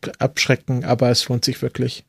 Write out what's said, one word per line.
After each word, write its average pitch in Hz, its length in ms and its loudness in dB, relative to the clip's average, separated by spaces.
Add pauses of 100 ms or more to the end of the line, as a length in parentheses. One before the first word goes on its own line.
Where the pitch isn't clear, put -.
(180)
abschrecken, 131 680 0
aber 123 240 2
es 120 200 2
lohnt 123 160 0
sich - 180 -4
wirklich. 123 460 -4